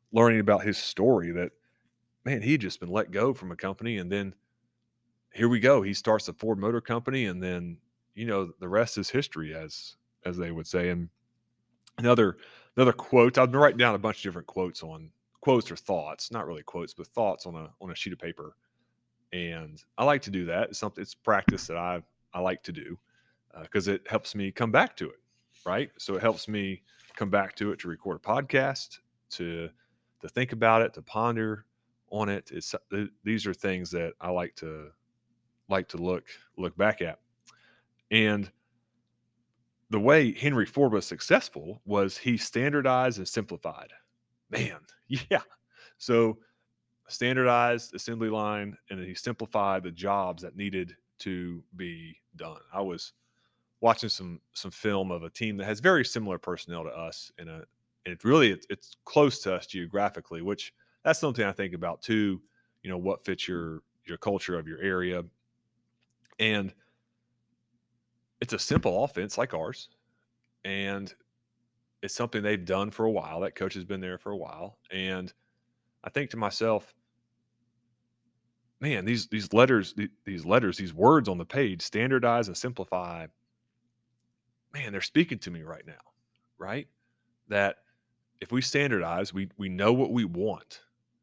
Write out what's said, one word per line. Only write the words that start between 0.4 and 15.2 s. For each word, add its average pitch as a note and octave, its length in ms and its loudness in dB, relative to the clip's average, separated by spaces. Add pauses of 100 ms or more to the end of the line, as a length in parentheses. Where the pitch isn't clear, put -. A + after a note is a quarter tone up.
his G#2 140 0
story F#2+ 540 2
that F2 200 -4 (760)
man, B2 160 -2
he A2+ 120 2
had D3 80 2
just F#2 180 -6
been F2 100 -10
let G2 220 -2
go A2+ 220 2
from F#2 180 -12
a F2 40 -12
company, G#2+ 420 -6
and F2+ 140 -6
then G2 220 -4 (1000)
here A#2 160 4
we A#2+ 100 4
go. B2+ 220 6
He G2 120 -2
starts A2 340 2
a - 60 -8
Ford A2 240 -2
Motor A2+ 240 0
Company, A#2+ 440 -2
and F2+ 160 -4
then, F2 360 -6 (380)
you A2+ 100 -8
know, G2 340 -2
the F#2 80 -10
rest G#2+ 300 2
is G2+ 120 -4
history, D#2+ 460 -4
as, - 400 -12 (300)
as F2 120 -6
they E2+ 140 -4
would E2 160 -8
say. F2+ 220 0
And F2 200 -2 (880)
another, A#2 400 6 (380)
another B2+ 180 8
quote, B2 440 6
I've B2+ 140 8
been C3+ 100 6
writing C#3+ 160 8
down A#2+ 180 6
a G2 40 0
bunch G#2 180 -2
of - 60 -14
different F2 240 -8
quotes F2+ 360 -4
on, D#2+ 260 -14 (320)